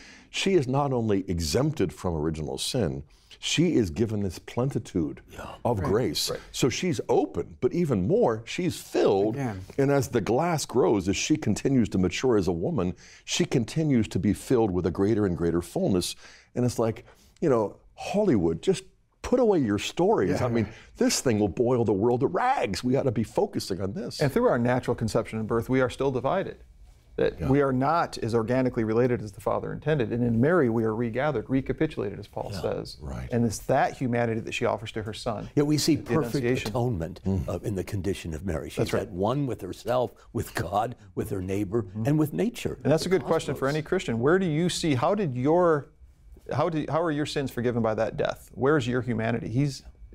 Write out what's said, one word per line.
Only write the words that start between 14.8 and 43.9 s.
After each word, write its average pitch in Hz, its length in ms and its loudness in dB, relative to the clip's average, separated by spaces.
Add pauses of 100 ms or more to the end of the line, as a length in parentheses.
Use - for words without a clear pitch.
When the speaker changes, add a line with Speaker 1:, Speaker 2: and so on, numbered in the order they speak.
Speaker 1:
a 92 60 0
greater 101 340 2
and 87 120 0
greater 85 240 2
fullness. 107 540 -2 (400)
And 123 100 0
it's 123 140 -2
like, 113 260 -2 (360)
you 170 80 2
know, 113 260 2 (200)
Hollywood, 107 640 0
just - 240 0 (360)
put - 180 2
away 214 200 4
your 104 200 2
stories. 170 600 2
Speaker 4:
Yeah. 127 60 0
Speaker 1:
I 123 40 -2
mean, 113 180 0 (300)
this 240 220 2
thing 110 200 2
will 104 80 4
boil 120 360 2
the 113 100 2
world 120 280 2
to 139 60 4
rags. 190 560 0
We 127 120 2
ought 135 80 2
to 131 80 2
be 113 120 0
focusing - 580 -2
on 98 120 -4
this. 190 280 -8
Speaker 4:
And 143 100 2
through 240 160 2
our 151 120 4
natural 123 360 2
conception 113 440 -2
and 107 80 -4
birth, 117 200 0
we 131 140 2
are 127 80 2
still 139 220 -2
divided. 135 460 -2 (580)
That - 240 0
Speaker 1:
Yeah. 156 100 -4
Speaker 4:
we 139 120 4
are 139 120 2
not 139 460 0
as 113 160 -2
organically 123 480 0
related 113 400 2
as 107 80 -10
the - 100 -20
Father 107 300 -2
intended. 110 400 0
And 117 100 0
in 117 200 4
Mary, 151 280 6
we 113 140 2
are 110 100 2
regathered, 120 560 -2
recapitulated, 127 720 -2
as 104 80 -14
Paul - 260 -10
Speaker 2:
Yeah. 92 80 -8
Speaker 4:
says. - 400 -4
Speaker 1:
Right. 73 300 -8
Speaker 4:
And 120 140 2
it's 101 140 -2
that 139 380 2
humanity 120 440 0
that - 120 -8
she - 120 -2
offers 107 260 -2
to 113 120 -6
her 104 100 -8
Son. 107 420 -8
Speaker 2:
Yeah, 143 80 4
we 147 140 2
see 147 180 2
Speaker 4:
The - 80 -2
Speaker 2:
perfect 151 320 0
Speaker 4:
Annunciation. 123 360 0
Speaker 2:
atonement, 101 540 -2
Speaker 1:
Mm. 95 220 0
Speaker 2:
uh, 90 160 -4
in 117 120 -4
the 90 100 -4
condition 90 480 -4
of 78 120 -10
Mary. 76 240 -4
She's - 80 -14
Speaker 4:
That's 117 160 0
right. 98 100 0
Speaker 2:
at 110 80 -10
one 117 360 -2
with 110 140 -6
herself, 113 500 -2 (220)
with - 200 -6
God, 104 400 -2 (220)
with 110 160 -4
her 95 100 -4
neighbor, 98 420 -2
Speaker 4:
Mm-hmm. 98 220 -8
Speaker 2:
and 151 140 4
with 151 140 2
nature, 180 500 -4
Speaker 4:
And 127 80 2
that's 160 140 2
a 180 40 -4
Speaker 2:
the 185 80 4
Speaker 4:
good 143 80 -2
question 151 300 0
for 120 60 -10
Speaker 2:
cosmos. 135 140 0
Speaker 4:
any 156 60 -2
Christian. 147 380 -2